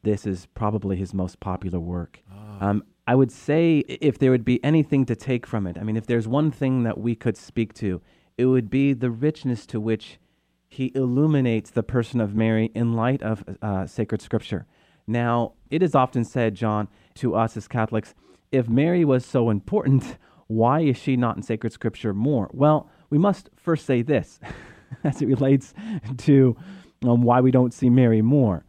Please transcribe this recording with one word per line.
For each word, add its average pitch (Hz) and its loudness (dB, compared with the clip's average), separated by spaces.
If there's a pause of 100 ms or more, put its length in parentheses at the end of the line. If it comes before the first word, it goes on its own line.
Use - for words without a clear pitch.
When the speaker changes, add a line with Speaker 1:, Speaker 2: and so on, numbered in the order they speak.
Speaker 1:
this 107 -4
is 92 -6
probably 104 -4
his 92 -6
most 92 -6
popular 92 -6
work. 85 -10
Speaker 2:
Ah. 101 -8
Speaker 1:
Um, 101 0 (220)
I 120 2
would 131 4
say 160 0
i-, 127 -12
if 147 0
there 135 4
would 123 2
be 127 0
anything 143 2
to 117 -4
take 123 -6
from 104 -4
it, 87 -8
I 87 -8
mean, 110 -4
if 110 -6
there's 117 0
one 147 0
thing 131 -2
that 113 -2
we 117 -2
could 110 -4
speak - -6
to, 92 -4 (360)
it 123 2
would 127 2
be 139 2
the 127 -2
richness 127 -4
to 117 -6
which 110 -6 (500)
he 131 -6
illuminates 131 0
the 117 -2
person 120 -2
of 104 -2
Mary 110 2
in 117 -2
light 117 -2
of, 110 -6 (200)
uh, 95 -4
sacred 104 -6
scripture. - -6 (400)
Now, 120 -2 (160)
it 165 0
is 175 0
often 127 2
said, 113 -2
John, 107 -2 (260)
to 113 -2
us 113 0
as 104 -10
Catholics, 110 -4 (380)
"If 127 0
Mary 160 2
was 131 2
so 120 0
important, 135 0 (280)
why 117 2
is 143 0
she 131 -2
not 120 0
in 104 -10
sacred 113 -4
scripture 110 -6
more?" 113 -2
Well, 147 2 (200)
we 151 2
must 190 0
first - -2
say - 2
this 120 -2 (320)
<laughs> - -16
as 143 -2
it 135 0
relates 135 2 (460)
to, 135 6 (520)
um, 120 4
why 123 4
we 127 4
don't 127 2
see - 0
Mary 120 6
more. 113 2